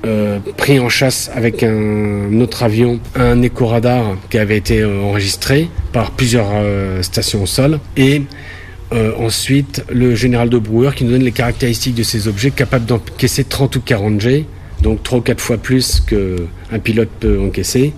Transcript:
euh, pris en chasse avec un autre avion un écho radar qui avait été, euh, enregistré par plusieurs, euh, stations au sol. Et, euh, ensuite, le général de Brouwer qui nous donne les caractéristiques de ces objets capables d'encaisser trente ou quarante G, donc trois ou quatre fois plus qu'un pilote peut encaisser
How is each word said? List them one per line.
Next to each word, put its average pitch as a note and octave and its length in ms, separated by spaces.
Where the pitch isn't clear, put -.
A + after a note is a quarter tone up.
euh, G#2 320
pris C#3 220
en A#2+ 100
chasse - 440
avec A#2 300
un G#2+ 760
autre - 220
avion A#2 380
un A#2+ 260
écho B2 240
radar A2+ 520
qui A#2+ 80
avait G#2+ 200
été, G#2+ 240
euh, G2+ 200
enregistré G2+ 680
par A2+ 180
plusieurs, A#2 420
euh, G2 480
stations G2+ 420
au F2+ 40
sol. C#3+ 320
Et, C#3 240
euh, A2 240
ensuite, C3 760
le B2 220
général A#2+ 360
de A#2+ 100
Brouwer A2+ 360
qui C3 100
nous A#2 60
donne B2+ 120
les B2 80
caractéristiques A#2+ 640
de A2+ 80
ces G#2+ 240
objets G#2+ 240
capables B2 340
d'encaisser A#2+ 580
trente - 340
ou A#2+ 40
quarante G#2+ 400
G, C#3 240
donc A2 180
trois - 160
ou A2+ 40
quatre - 200
fois A#2 160
plus - 500
qu'un F#2+ 720
pilote A2 300
peut G#2 220
encaisser B2 560